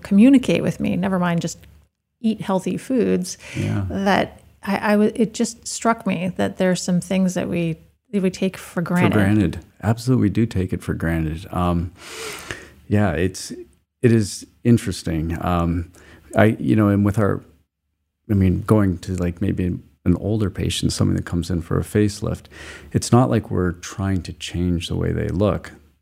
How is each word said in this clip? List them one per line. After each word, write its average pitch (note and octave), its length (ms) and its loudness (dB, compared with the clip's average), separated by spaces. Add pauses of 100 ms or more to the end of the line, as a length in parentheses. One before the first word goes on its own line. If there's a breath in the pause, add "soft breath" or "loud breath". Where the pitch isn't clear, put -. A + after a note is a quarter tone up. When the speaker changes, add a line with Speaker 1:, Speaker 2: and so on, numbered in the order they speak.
Speaker 1:
communicate A#3 600 6
with - 180 -2
me, G#3 160 -2
never F#3 220 0
mind E3+ 220 0
just - 160 -6 (640)
eat A3 200 -2
healthy F#3 360 -2
foods, F#3 640 -2 (180)
Speaker 2:
Yeah. G2+ 320 -2
Speaker 1:
that G3 540 0 (200)
I, G#3 300 0
I - 0 -
w-, G#3 220 4
it A3 200 -2
just - 340 -6
struck A3+ 360 -2
me F#3 320 -4
that G3 220 -4
there's F#3 240 0
some F3+ 180 0
things F#3 340 0
that - 140 -2
we, E3+ 280 -2 (340)
that G3+ 120 -2
we F#3 80 0
take F#3+ 260 -4
for - 260 -6
granted. F3 300 2
Speaker 2:
For A2 80 4
granted. G2 400 2 (240)
Absolutely, A#2 380 2
we G#2 80 4
do G#2+ 160 0
take F#2 260 -2
it E2+ 100 -6
for F2+ 120 -4
granted. E2 580 -2
Um, F2 400 0 (960 loud breath)
yeah, G#2 240 2
it's, F2+ 400 -4 (500)
it A#2+ 80 6
is A2 340 0 (200)
interesting. E2+ 800 0
Um, F2 480 0 (420 loud breath)
I, G#2+ 240 4
you - 160 2
know, G#2+ 140 4
and G2+ 160 2
with G2+ 140 0
our, G2 260 0 (840)
I G2+ 60 0
mean, F#2 280 2
going G2 360 4
to, F#2 160 -8
like, F2+ 260 -4
maybe F#2 380 -2 (260)
an F2 120 4
older G#2 340 -2
patient, - 420 -2
somebody F#2+ 280 0
that - 60 -8
comes F2 240 -4
in E2+ 120 -4
for - 160 -2
a F2+ 60 -2
facelift, G#2 640 -2 (440 loud breath)
it's - 220 -2
not A#2+ 180 6
like A2+ 220 -2
we're F#2 180 0
trying F#2+ 520 -4
to - 100 -10
change F2 560 -4
the F2+ 80 -4
way E2+ 160 -2
they E2 160 -4
look. G#2+ 420 -2 (320)